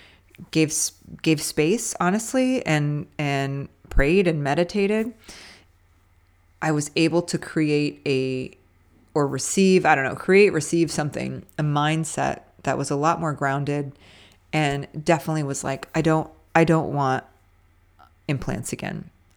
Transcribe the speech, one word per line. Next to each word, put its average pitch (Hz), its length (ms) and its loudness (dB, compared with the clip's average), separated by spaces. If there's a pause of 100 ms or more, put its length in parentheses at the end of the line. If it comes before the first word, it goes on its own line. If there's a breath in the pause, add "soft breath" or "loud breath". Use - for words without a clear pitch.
(520 soft breath)
gave 156 180 4
s-, - 240 -4 (280)
gave 156 200 2
space, 170 580 -2
honestly, 254 640 0
and, 147 420 0 (120)
and 139 480 -4 (220)
prayed 170 380 4
and 156 160 0
meditated, 196 720 0 (1500 loud breath)
I 156 100 -2
was 151 240 -2
able 165 280 2
to 170 140 -4
create 147 720 -2
a, 131 500 -2 (560)
or 147 140 2
receive, 185 580 4
I 156 80 6
don't 135 120 2
know, 117 100 -4
create, 196 380 4
receive 160 360 0
something, 135 560 -6 (140)
a 156 40 0
mindset 147 760 0 (240)
that 131 160 -2
was 139 100 -4
a 147 60 0
lot 156 240 0
more 160 120 -2
grounded 139 600 -2 (600 soft breath)
and 143 360 0 (180)
definitely 160 380 0
was 139 200 -6
like, 135 300 -6
"I 160 80 0
don't, 160 260 2 (280)
I 165 80 6
don't 160 300 2
want 135 300 0 (1040)
implants 131 460 -6
again. - 380 -10 (260)